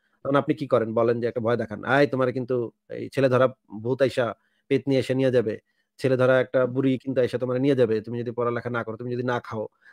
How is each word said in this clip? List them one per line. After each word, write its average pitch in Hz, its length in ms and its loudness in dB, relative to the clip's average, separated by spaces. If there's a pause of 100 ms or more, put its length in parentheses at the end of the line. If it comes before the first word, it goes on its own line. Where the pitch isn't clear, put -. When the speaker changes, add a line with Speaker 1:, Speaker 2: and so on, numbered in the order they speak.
(180)
Speaker 1:
তখন 139 180 0
আপনি 143 180 2
কি 135 120 -6
করেন? 113 260 2
বলেন 117 260 2
যে 117 80 -4
একটা 113 160 -4
ভয় 113 160 0
দেখান, 107 260 -6
"আয় 139 220 4
তোমারে 127 260 0
কিন্তু 127 240 -4 (340)
এই 117 180 -8
ছেলে 135 200 0
ধরা 127 180 4 (300)
ভূত 117 240 -4
আইসা 127 260 2 (440)
পেত 135 140 2
নিয়ে 135 160 2
এসে 127 140 -2
নিয়ে 131 180 2
যাবে। 110 220 2 (460)
ছেলে 131 160 2
ধরা 127 220 4
একটা 127 220 0
Speaker 2:
হুম। 127 100 0
Speaker 1:
বুড়ি 135 280 2
কিন্তু 135 200 -4
আইসা 120 200 0
তোমারে 127 220 -2
নিয়ে 139 160 4
যাবে। 113 240 4
তুমি 117 180 -10
যদি 120 140 -6
পড়ালেখা 120 380 -4
না 120 120 -4
করো, 110 140 -8
তুমি 123 140 -10
যদি 123 140 -4
না 123 160 0
খাও, 110 240 -8 (280)